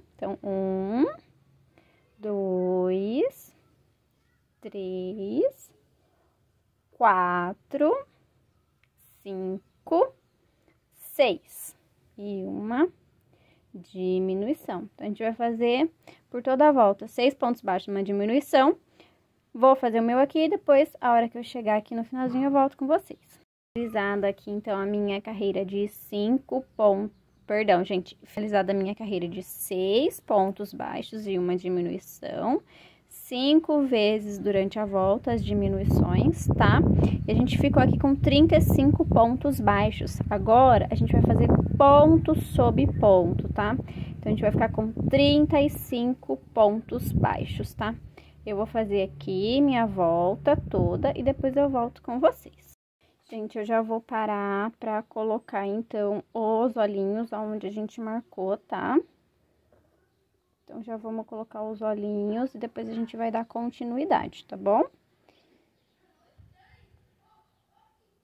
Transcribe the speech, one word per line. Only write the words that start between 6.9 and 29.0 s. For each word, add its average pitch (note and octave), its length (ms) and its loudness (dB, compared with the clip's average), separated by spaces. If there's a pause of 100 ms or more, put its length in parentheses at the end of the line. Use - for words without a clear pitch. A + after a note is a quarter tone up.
quatro, G3+ 1160 0 (1160)
cinco, G3 880 -4 (800)
seis. - 840 -2 (440)
E G3+ 260 -8
uma G#3+ 420 -4 (840)
diminuição. F#3 1200 -6
Então, G3+ 120 -14
a - 20 -8
gente G#3 140 -8
vai A3+ 100 -4
fazer A#3+ 580 -2 (380)
por B3 140 -10
toda C4+ 260 4
a D4+ 40 6
volta G#3+ 340 4
seis B3+ 260 0
pontos A#3+ 300 -2
baixos, G3 240 -4
uma G3 160 -4
diminuição. B3 720 2 (760)
Vou C4 220 6
fazer A#3 240 0
o - 20 2
meu A#3+ 160 0
aqui D#4 280 2
e - 20 2
depois, D#4 520 2
a B3 120 2
hora A#3 160 2
que A#3+ 100 -12
eu A#3+ 60 -12
chegar G#3+ 320 -2
aqui G#3+ 180 -6
no A#3 80 -6
finalzinho, B3+ 440 -4
eu C#4 40 0
volto C#4 260 2
com C4+ 120 -6
vocês. - 520 -4 (360)
Finalizada G3+ 520 -2
aqui, G3 220 -8
então, G#3 260 -6
a G3 80 -4
minha G3+ 380 -2
carreira G3 420 -4
de G3+ 220 -4
cinco A#3 800 -4 (120)
pontos, G#3 400 2 (300)
perdão, G#3 380 2
gente, F#3 400 -6
finalizada G3+ 480 -2
a - 20 2
minha G3 220 -2
carreira F#3+ 320 -6